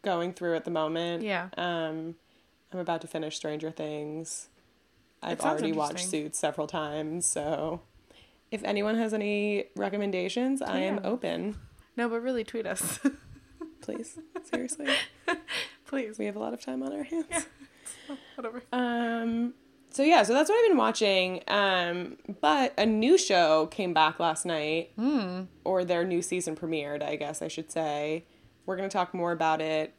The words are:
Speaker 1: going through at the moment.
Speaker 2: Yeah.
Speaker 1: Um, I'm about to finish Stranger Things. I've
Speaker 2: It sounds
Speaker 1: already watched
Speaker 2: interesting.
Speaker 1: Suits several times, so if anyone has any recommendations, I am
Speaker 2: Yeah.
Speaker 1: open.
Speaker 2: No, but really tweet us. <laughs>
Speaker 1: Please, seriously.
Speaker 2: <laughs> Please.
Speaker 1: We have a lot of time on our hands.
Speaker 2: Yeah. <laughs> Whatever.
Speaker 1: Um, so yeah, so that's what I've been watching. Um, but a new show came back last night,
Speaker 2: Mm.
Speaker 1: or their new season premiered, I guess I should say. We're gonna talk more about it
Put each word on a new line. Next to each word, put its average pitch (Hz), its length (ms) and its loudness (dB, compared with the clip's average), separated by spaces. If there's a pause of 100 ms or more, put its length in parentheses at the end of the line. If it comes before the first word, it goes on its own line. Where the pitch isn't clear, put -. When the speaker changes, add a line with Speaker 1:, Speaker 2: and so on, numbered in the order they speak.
Speaker 1:
going 180 300 0
through 175 220 0
at 160 80 -2
the 175 80 -4
moment. 165 520 -2
Speaker 2:
Yeah. 190 340 -2
Speaker 1:
Um, 165 580 -4 (560)
I'm 185 80 -8
about 170 220 -2
to 165 60 -12
finish 156 280 -6
Stranger 151 360 -6
Things. 151 760 -8 (760)
I've - 120 -4
Speaker 2:
It - 80 -4
sounds 156 200 2
Speaker 1:
already 160 140 0
watched 151 160 0
Speaker 2:
interesting. 180 340 -4
Speaker 1:
Suits 151 140 -6
several 151 280 -2
times, 156 580 -4
so 156 560 -2 (720)
if 208 120 -6
anyone 208 320 0
has 226 180 0
any 208 520 0 (100)
recommendations, 202 840 -2
I 190 180 0
am 190 180 0
Speaker 2:
Yeah. 190 120 -2
Speaker 1:
open. 196 500 -4 (380)
Speaker 2:
No, 240 100 0
but 233 140 -2
really 247 240 -2
tweet 226 220 -6
us. 175 320 -4 (420)
<laughs> - 400 -18
Speaker 1:
Please, - 380 -8 (240)
seriously. 254 440 -4 (380)
Speaker 2:
<laughs> - 600 -6
Please. 226 320 -6
Speaker 1:
We 214 60 -2
have 208 100 -4
a 208 40 -6
lot 226 140 -4
of 240 80 -10
time 262 220 -6
on 269 100 -4
our 302 100 -6
hands. 320 280 -4
Speaker 2:
Yeah. - 840 -10
<laughs> - 200 -20
Whatever. 240 260 -10 (100)
Speaker 1:
Um, 233 840 0 (380)
so 269 120 2
yeah, 302 200 10
so 202 100 4
that's 294 160 6
what 453 140 6
I've 453 60 8
been 339 80 8
watching. 196 680 4
Um, 180 720 2 (240)
but 294 360 4
a 208 80 4
new 226 320 6
show 160 500 6
came 180 260 -2
back 156 260 4
last 165 260 0
night, 160 520 -2
Speaker 2:
Mm. 202 500 0 (160)
Speaker 1:
or 185 200 2
their 175 220 2
new 175 160 2
season 170 340 -2
premiered, 147 460 -4
I 147 140 -2
guess 151 260 -6
I 165 60 -4
should 160 240 -8
say. 156 540 -2 (400)
We're 190 100 -4
gonna 190 140 -4
talk 185 260 0
more 170 160 0
about 160 300 2
it 156 380 0